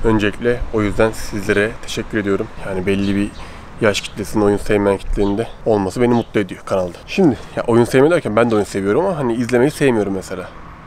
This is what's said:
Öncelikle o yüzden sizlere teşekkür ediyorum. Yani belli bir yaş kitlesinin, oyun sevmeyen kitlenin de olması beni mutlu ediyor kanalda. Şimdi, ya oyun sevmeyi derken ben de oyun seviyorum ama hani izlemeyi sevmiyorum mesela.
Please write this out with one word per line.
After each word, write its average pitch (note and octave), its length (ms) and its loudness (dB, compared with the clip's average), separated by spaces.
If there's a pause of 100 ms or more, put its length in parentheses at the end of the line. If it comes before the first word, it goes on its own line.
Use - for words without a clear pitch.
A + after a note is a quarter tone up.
Öncelikle A2 560 2 (140)
o A2 80 0
yüzden G#2+ 300 2
sizlere G#2 600 -2 (100)
teşekkür - 360 -6
ediyorum. G2+ 300 -2 (200)
Yani F#2+ 180 -4
belli G2 300 0
bir G2+ 140 0 (520)
yaş G#2 200 2
kitlesinin, G#2+ 420 -2
oyun G2+ 140 4
sevmeyen G2+ 400 2
kitlenin G2+ 400 0
de A2+ 100 -2 (180)
olması G#2 360 2
beni A#2+ 120 4
mutlu A#2 260 0
ediyor F#2+ 260 -6
kanalda. F2+ 320 -2 (100)
Şimdi, E3 300 2 (180)
ya - 120 -4
oyun A#2+ 160 6
sevmeyi C3+ 280 4
derken A#2 240 0
ben A#2 160 4
de A2 40 2
oyun G2+ 100 2
seviyorum G#2 400 0
ama F#3+ 120 -2
hani B2+ 160 -2
izlemeyi B2 380 2
sevmiyorum A2 420 0
mesela. F#2 360 -8 (380)